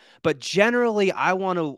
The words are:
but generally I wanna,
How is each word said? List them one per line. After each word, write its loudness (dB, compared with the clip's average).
but 0
generally 0
I 0
wanna, -2